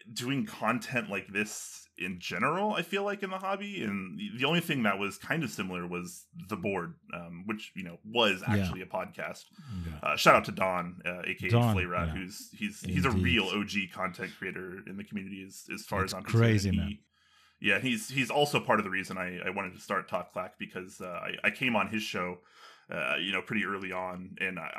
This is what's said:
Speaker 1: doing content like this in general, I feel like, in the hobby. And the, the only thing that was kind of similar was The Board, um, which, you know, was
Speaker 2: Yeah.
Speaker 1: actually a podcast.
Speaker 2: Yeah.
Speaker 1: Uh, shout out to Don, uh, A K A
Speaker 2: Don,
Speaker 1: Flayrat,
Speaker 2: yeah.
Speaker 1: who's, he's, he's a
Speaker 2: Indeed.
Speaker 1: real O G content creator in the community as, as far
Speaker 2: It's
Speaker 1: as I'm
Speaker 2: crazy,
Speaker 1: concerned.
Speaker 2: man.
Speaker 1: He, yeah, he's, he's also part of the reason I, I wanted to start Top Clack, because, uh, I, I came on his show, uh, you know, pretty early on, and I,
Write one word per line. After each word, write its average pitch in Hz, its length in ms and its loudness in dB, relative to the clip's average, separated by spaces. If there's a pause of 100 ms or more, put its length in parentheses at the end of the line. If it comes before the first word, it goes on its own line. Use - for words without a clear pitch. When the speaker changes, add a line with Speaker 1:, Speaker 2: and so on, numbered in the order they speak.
(120)
Speaker 1:
doing 120 340 -2
content 113 640 -2
like 98 220 -2
this - 560 -4 (100)
in 92 220 -4
general, 151 540 0
I - 80 0
feel 196 240 -2
like, 202 180 -2
in 196 60 -4
the 190 80 -6
hobby. 196 460 -4
And 98 360 -4
the, 104 200 -6
the 127 60 2
only 165 140 6
thing 151 240 2
that 98 160 4
was 98 180 0
kind 156 260 0
of 120 60 -2
similar 92 380 -2
was 87 380 -6 (240)
The 104 80 0
Board, 87 380 0 (180)
um, 85 320 -10
which, 107 280 -6
you 92 120 -8
know, 85 180 -12
was 107 420 4
Speaker 2:
Yeah. 104 100 4
Speaker 1:
actually 92 260 2
a 90 40 -8
podcast. 90 580 -6 (420)
Speaker 2:
Yeah. 82 80 -6 (160)
Speaker 1:
Uh, 76 80 4
shout 151 180 10
out 110 100 6
to 117 60 -4
Don, 90 540 -2
uh, 90 200 -4
A 95 100 -2
K - 120 -6
A 90 40 2
Speaker 2:
Don, 117 240 6
Speaker 1:
Flayrat, 87 320 2
Speaker 2:
yeah. 80 80 -2
Speaker 1:
who's, 92 420 -8
he's, - 240 -6
he's - 240 2
a 135 40 6
Speaker 2:
Indeed. 95 140 4
Speaker 1:
real 117 220 4
O 98 180 2
G 98 240 -2
content 92 500 -6
creator 92 500 -6
in 95 100 -10
the 101 80 -10
community 98 400 -8
as, - 180 -16 (100)
as - 120 -10
far 95 180 0
Speaker 2:
It's 95 100 -2
Speaker 1:
as 95 40 -4
I'm 92 60 -8
Speaker 2:
crazy, 110 460 4
Speaker 1:
concerned. 87 80 4
Speaker 2:
man. 82 100 0
Speaker 1:
He, 104 120 -6 (680)
yeah, 98 100 4
he's, 113 300 -2
he's 131 200 -2
also 143 300 4
part 110 220 4
of - 20 -2
the 95 80 -2
reason 95 260 -4
I, 90 220 -4
I 90 120 -2
wanted 95 240 -4
to 101 40 -18
start 95 300 -2
Top 90 240 -4
Clack, 92 260 -6
because, 92 400 -10
uh, 95 60 -8
I, 90 300 -4 (100)
I 104 60 8
came 120 260 2
on 101 100 4
his 107 160 -2
show, 90 360 -2 (540)
uh, 73 260 0
you 92 120 0
know, 95 100 0
pretty 104 240 0
early 95 260 -2
on, 92 480 -6
and 92 200 -2
I, 78 200 -6